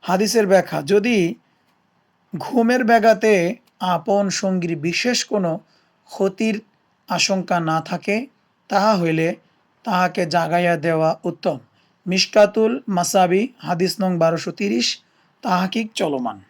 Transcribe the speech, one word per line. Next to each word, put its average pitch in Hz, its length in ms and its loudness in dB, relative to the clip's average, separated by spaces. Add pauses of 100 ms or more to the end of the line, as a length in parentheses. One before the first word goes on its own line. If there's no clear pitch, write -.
হাদিসের 202 460 0
ব্যাখ্যা, 180 340 2
যদি 196 540 2 (1000)
ঘুমের 240 460 0
ব্যাঘাতে 220 720 4 (240)
আপন 185 500 0
সঙ্গীর 175 480 -4
বিশেষ 180 480 -4
কোনো 180 340 -4 (460)
ক্ষতির 202 560 -2 (460)
আশঙ্কা 180 520 -2
না 160 220 -2
থাকে, 202 460 -6 (400)
তাহা 202 300 2
হইলে 165 380 0 (480)
তাহাকে 180 420 0
জাগাইয়া 170 520 0
দেওয়া 160 460 0
উত্তম। 165 360 -4 (480)
মিশকাতুল 214 800 2
মাসাবি, 185 600 2 (120)
হাদিস 175 420 -4
নং 185 160 -2
বারোশো 165 340 0
তিরিশ, 226 500 -4 (400)
তাহাকিক 190 520 -2
চলমান। 123 560 -4